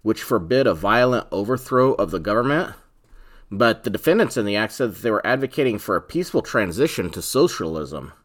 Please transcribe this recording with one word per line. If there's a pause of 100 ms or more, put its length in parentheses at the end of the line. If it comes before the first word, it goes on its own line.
which
forbid
a
violent
overthrow
of
the
government. (760)
But
the
defendants
in
the
act
said
that
they
were
advocating
for
a
peaceful
transition
to
socialism. (100)